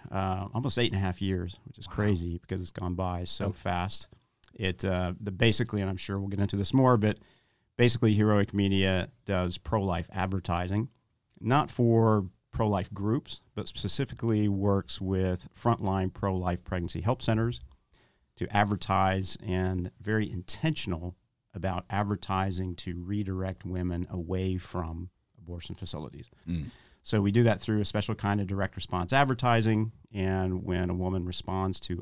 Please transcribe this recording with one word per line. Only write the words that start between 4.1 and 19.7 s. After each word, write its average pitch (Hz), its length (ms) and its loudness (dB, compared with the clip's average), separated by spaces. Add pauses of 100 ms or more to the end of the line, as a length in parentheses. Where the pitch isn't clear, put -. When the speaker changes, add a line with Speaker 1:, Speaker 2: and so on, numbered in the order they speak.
Speaker 1:
It, 92 300 -2
uh, 90 360 0
the, 101 100 -6
basically, 107 500 2
and 95 80 0
I'm 95 80 -4
sure 98 220 -4
we'll 98 80 -4
get 98 140 -4
into 101 160 0
this 101 180 0
more, 127 220 8
but 104 220 2 (580)
basically 117 380 4
Heroic 104 380 4
Media 98 580 2 (160)
does 92 320 0
pro-life 95 540 -2
advertising, 95 760 -2 (520)
not 127 300 2
for 113 560 4 (240)
pro-life 104 420 0
groups, 104 500 -4 (120)
but - 140 -6
specifically 107 800 -2
works 98 520 0
with 92 560 0
frontline 95 560 0
pro-life 90 520 -2
pregnancy 87 360 -4
help 113 220 -2
centers 113 380 0 (800)
to - 140 -6
advertise, 95 880 2
and 92 600 -2